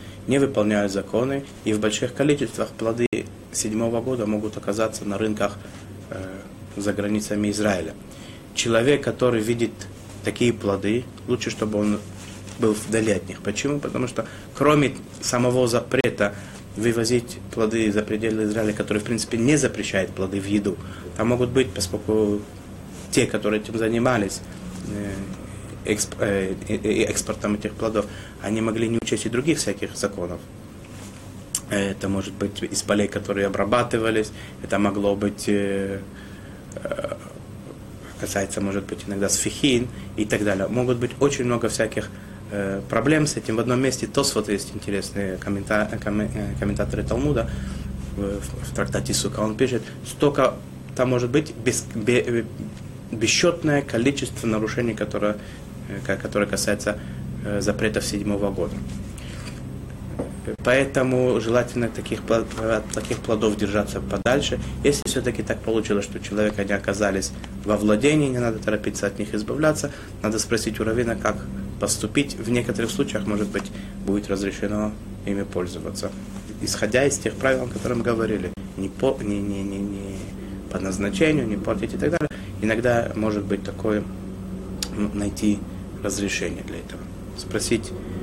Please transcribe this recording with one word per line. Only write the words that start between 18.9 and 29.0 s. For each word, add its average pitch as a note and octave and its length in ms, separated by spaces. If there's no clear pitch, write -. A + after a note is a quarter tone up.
в G#2 40
принципе, A#2 340
не C3 200
запрещает - 540
плоды F#2+ 280
в G2 60
еду, G2+ 320
там A2 100
могут B2 220
быть, A#2+ 220
поскольку G#2 680
те, B2 140
которые G#2+ 360
этим A2 160
занимались, A2+ 640
э, G2+ 1080
эксп-, - 260
э, G2 340
э, G#2+ 60
э, G#2 280
экспортом - 520
этих G#2 180
плодов, G#2+ 320
они G#2+ 200
могли A2+ 260
не A#2 140